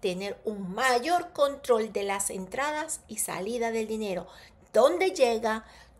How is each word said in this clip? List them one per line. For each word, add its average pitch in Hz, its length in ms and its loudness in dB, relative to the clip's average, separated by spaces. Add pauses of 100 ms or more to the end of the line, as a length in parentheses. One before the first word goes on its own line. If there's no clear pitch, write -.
tener 190 440 -4
un 196 300 -6
mayor 262 580 2
control 254 600 2
de 202 120 -2
las 196 260 -2
entradas 285 760 -6
y 214 120 -14
salida 226 520 -2
del 226 160 -2
dinero, 214 400 -4 (460)
dónde 330 380 6
llega, 226 560 2 (340)